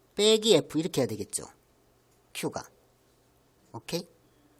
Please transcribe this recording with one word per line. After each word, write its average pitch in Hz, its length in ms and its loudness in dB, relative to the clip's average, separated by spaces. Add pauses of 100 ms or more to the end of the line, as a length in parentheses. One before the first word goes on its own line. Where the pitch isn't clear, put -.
(140)
빼기 214 400 4
F 151 240 2
이렇게 160 240 -2
해야 113 60 -2
되겠죠. - 380 -10 (840)
Q가. - 360 -8 (1040)
오케이? - 340 -10 (540)